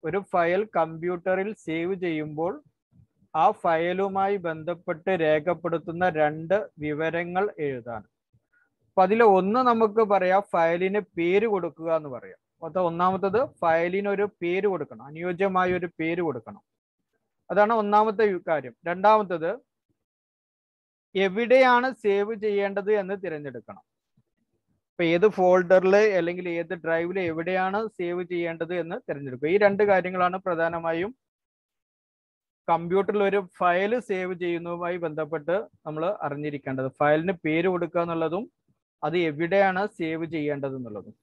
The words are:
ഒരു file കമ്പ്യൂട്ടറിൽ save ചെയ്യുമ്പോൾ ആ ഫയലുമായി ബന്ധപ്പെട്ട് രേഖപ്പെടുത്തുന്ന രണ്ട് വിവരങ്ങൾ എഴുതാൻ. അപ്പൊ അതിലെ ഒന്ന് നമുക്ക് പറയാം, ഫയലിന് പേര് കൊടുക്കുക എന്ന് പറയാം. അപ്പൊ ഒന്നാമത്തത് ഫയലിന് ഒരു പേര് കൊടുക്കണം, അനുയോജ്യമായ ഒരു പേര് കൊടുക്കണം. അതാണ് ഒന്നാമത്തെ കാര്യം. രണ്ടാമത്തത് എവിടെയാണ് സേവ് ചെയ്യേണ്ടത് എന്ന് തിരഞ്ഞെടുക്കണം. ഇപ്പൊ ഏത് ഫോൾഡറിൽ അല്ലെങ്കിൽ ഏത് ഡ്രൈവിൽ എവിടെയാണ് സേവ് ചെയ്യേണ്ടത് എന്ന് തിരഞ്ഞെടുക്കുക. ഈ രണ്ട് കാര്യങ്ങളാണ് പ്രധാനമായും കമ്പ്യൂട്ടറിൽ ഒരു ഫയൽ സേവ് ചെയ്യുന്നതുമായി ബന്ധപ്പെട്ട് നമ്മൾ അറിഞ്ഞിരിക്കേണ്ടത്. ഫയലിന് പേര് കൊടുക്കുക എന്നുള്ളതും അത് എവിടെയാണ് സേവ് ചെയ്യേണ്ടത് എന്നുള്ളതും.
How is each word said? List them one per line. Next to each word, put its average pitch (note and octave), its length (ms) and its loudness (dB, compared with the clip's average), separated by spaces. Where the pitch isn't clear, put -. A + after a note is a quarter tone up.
ഒരു F3+ 280 -2
file F3+ 440 2
കമ്പ്യൂട്ടറിൽ F3 760 -2
save E3+ 420 -4
ചെയ്യുമ്പോൾ E3 680 -4
ആ E3+ 140 4
ഫയലുമായി F#3+ 840 0
ബന്ധപ്പെട്ട് E3+ 840 -4
രേഖപ്പെടുത്തുന്ന E3 880 0
രണ്ട് D#3+ 600 0
വിവരങ്ങൾ E3 800 -2
എഴുതാൻ. B2 380 -6
അപ്പൊ - 1040 -6
അതിലെ G#3+ 220 6
ഒന്ന് G3+ 360 6
നമുക്ക് A3+ 400 2
പറയാം, F#3+ 420 2
ഫയലിന് F3 460 2
പേര് F#3+ 480 0
കൊടുക്കുക E3 500 -2
എന്ന് D3+ 120 -4
പറയാം. G#2 300 -14
അപ്പൊ D#3+ 140 -4
ഒന്നാമത്തത് F#3 640 0
ഫയലിന് F3+ 640 0
ഒരു G3+ 200 0
പേര് F#3 240 -2
കൊടുക്കണം, C#3+ 360 -4
അനുയോജ്യമായ F3+ 720 -2
ഒരു F3+ 160 -4
പേര് E3 220 -2
കൊടുക്കണം. B2 420 -6
അതാണ് G#3 220 4
ഒന്നാമത്തെ G#3 760 2
കാര്യം. C3+ 280 -4
രണ്ടാമത്തത് F#3+ 720 2
എവിടെയാണ് A#3+ 800 4
സേവ് G3+ 400 0
ചെയ്യേണ്ടത് G3+ 580 -2
എന്ന് G3 300 -2
തിരഞ്ഞെടുക്കണം. C#3+ 560 -10
ഇപ്പൊ - 1300 -14
ഏത് E3+ 240 4
ഫോൾഡറിൽ F#3 680 4
അല്ലെങ്കിൽ F3+ 520 2
ഏത് E3+ 260 -4
ഡ്രൈവിൽ E3+ 460 -2
എവിടെയാണ് F#3 680 -2
സേവ് F3 380 -6
ചെയ്യേണ്ടത് E3+ 500 -6
എന്ന് F3 360 -6
തിരഞ്ഞെടുക്കുക. C#3+ 380 -6
ഈ F#3+ 100 2
രണ്ട് G3+ 240 4
കാര്യങ്ങളാണ് F#3 560 2
പ്രധാനമായും E3 800 -2
കമ്പ്യൂട്ടറിൽ F#3+ 540 0
ഒരു G3 260 0
ഫയൽ F#3+ 420 2
സേവ് F#3 340 -6
ചെയ്യുന്നതുമായി F3 600 -6
ബന്ധപ്പെട്ട് D#3+ 680 -4
നമ്മൾ D#3+ 360 -4
അറിഞ്ഞിരിക്കേണ്ടത്. C#3+ 680 -6
ഫയലിന് D#3 440 2
പേര് E3 240 2
കൊടുക്കുക F3 320 -2
എന്നുള്ളതും E3+ 500 -4
അത് D#3+ 140 -2
എവിടെയാണ് F3+ 680 0
സേവ് E3 400 -6
ചെയ്യേണ്ടത് D3 500 -4
എന്നുള്ളതും. G#2+ 460 -12